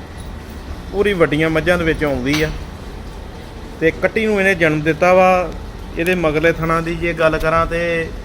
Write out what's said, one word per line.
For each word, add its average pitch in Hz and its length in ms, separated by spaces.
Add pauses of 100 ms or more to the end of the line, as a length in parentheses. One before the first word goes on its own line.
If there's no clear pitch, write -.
(920)
ਪੂਰੀ 202 220
ਵੱਡੀਆਂ 160 360
ਮੱਝਾਂ 160 280
ਦੇ 170 60
ਵਿੱਚ 156 200
ਆਉਂਦੀ 143 380
ਆ। 156 80 (1300)
ਤੇ 160 120
ਕੱਟੀ 220 340
ਨੂੰ 208 120
ਇਹਨੇ 190 160
ਜਨਮ 160 260
ਦਿੱਤਾ 160 340
ਵਾ। 185 360 (480)
ਇਹਦੇ 175 160
ਮਗਰਲੇ 165 380
ਥਣਾਂ 165 300
ਦੀ 165 120
ਜੇ 170 180
ਗੱਲ 160 260
ਕਰਾਂ 160 280
ਤੇ 165 420 (160)